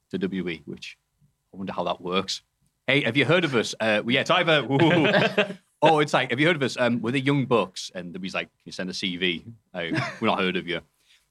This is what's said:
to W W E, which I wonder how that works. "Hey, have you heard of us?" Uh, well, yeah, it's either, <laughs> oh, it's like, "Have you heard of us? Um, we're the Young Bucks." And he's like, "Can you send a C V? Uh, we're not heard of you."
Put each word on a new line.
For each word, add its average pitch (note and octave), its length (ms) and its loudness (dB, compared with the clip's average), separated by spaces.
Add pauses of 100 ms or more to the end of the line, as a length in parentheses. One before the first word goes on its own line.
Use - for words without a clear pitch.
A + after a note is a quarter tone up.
(120)
to G2 60 -6
W F#2 240 -4
W E2+ 140 -4
E, D#2 100 -20
which - 320 -16 (560)
I - 40 -18
wonder F#2+ 160 -8
how F#2 100 -6
that F2 160 -4
works. F#2 420 -4 (460)
"Hey, C3+ 140 2
have A2+ 160 0
you C#3 80 4
heard E3+ 180 4
of D3 120 -2
us?" - 260 0
Uh, G#2+ 240 2
well, A#2 80 -2
yeah, C3 80 2
it's C3 100 -4
either, D#3+ 380 4
<laughs> F3 1120 2
oh, D#3 180 6
it's D3+ 140 0
like, C3+ 160 0
"Have B2 100 -2
you D3+ 80 4
heard F3+ 80 4
of C#3 80 -2
us? A#2+ 140 -2
Um, A#2+ 240 0
we're A2+ 100 -2
the C#3 80 0
Young C#3 260 2
Bucks." A#2 480 0
And F2 280 -10
he's F#2 140 -8
like, E2+ 120 -4
"Can - 180 -20
you E2+ 60 -16
send F#2 180 -8
a F2+ 40 -10
C F2+ 240 -6
V? E2+ 260 -2 (300)
Uh, F2 140 -6 (340)
we're A2+ 60 0
not F#2+ 120 2
heard F#2 160 0
of E2+ 120 -4
you." E2 120 -4 (520)